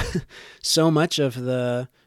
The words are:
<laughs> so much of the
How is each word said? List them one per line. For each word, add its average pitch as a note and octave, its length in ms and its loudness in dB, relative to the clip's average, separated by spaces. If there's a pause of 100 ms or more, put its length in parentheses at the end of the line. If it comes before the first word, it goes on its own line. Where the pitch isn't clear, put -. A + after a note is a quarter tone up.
(260)
<laughs> - 360 -20
so E3 280 4
much D#3 280 2
of C3+ 160 0
the B2 540 -2 (180)